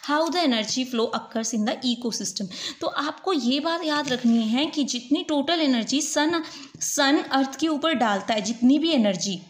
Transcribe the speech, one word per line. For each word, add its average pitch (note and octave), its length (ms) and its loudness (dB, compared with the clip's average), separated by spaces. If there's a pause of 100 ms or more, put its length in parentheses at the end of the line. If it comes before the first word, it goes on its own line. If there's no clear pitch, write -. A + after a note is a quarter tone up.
how D4 180 2
the E4+ 160 0
energy A#3+ 420 0
flow A#3+ 260 0
occurs A3+ 420 -4
in G#3+ 120 0
the B3+ 100 0 (120)
ecosystem। A3 640 -4 (300)
तो E4 60 -2
आपको D#4 460 -4
ये C4 260 2
बात E4 260 -2
याद D4 240 -2
रखनी A#3 380 2
है B3 180 2
कि D4+ 200 -2
जितनी C#4+ 440 -2
total D4+ 320 0
energy B3+ 400 2
sun, D#4 400 0 (400)
sun C#4+ 360 2 (140)
earth C4+ 280 0
के D#4 80 2
ऊपर D#4 280 0
डालता G#3+ 380 0
है, G#3+ 80 0
जितनी A#3+ 380 4
भी E4 120 2
एनर्जी G3 480 2 (100)